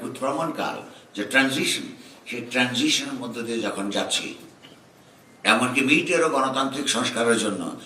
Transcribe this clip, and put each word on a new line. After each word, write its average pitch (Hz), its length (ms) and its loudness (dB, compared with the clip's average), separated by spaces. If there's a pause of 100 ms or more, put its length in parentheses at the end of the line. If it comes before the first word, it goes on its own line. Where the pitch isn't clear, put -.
উৎক্রমণ 151 500 -4
কাল, 95 300 -4 (340)
যে - 80 -4
ট্রানজিশন, - 600 2 (420)
সেই 117 160 -8
ট্রানজিশনের 127 720 0
মধ্য 120 280 -8
দিয়ে 113 180 -4
যখন 101 300 -4
যাচ্ছি, - 460 -2 (1080)
এমনকি 123 380 4
মিডিয়ারও 165 480 4
গণতান্ত্রিক 131 600 0
সংস্কারের 117 480 2
জন্য, 98 380 -2 (100)